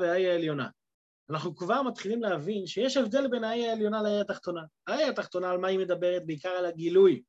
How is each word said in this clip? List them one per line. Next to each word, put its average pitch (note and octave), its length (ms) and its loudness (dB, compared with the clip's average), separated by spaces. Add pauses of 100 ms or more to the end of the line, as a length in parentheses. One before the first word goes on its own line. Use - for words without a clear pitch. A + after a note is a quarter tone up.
וההא F3+ 300 2
העליונה. D#3 380 -2 (600)
אנחנו D#3 260 -6
כבר G#3+ 260 0
מתחילים A#3 400 -4
להבין F#3+ 440 -4
שיש B3+ 300 -2
הבדל C4 320 0
בין A#3 160 -2
ההא A#3 240 -2
העליונה G#3+ 340 0
להא G#3 180 0
התחתונה. F3 420 -6 (240)
ההא C4+ 220 0
התחתונה, F3+ 420 -4
על F3+ 80 0
מה F#3 100 -2
היא F#3+ 100 2
מדברת? F3+ 480 0
בעיקר D#3+ 220 -6
על F3+ 180 -2
הגילוי. E3+ 600 6